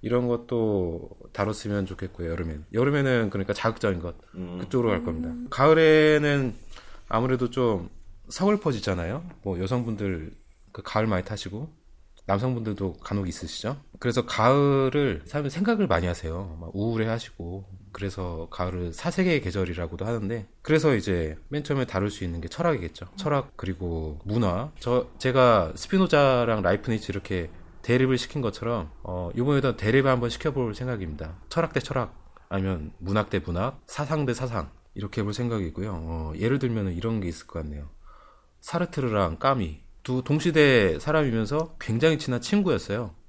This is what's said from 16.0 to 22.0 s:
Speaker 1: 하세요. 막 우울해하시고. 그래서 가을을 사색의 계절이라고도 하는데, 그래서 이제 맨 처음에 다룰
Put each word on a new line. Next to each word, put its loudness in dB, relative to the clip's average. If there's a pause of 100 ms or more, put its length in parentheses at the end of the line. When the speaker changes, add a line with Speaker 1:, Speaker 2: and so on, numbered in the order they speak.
Speaker 1:
하세요. -4
막 -10
우울해하시고. -4 (120)
그래서 -6
가을을 -4
사색의 2
계절이라고도 -4
하는데, -4 (140)
그래서 4
이제 0 (100)
맨 -4
처음에 0
다룰 0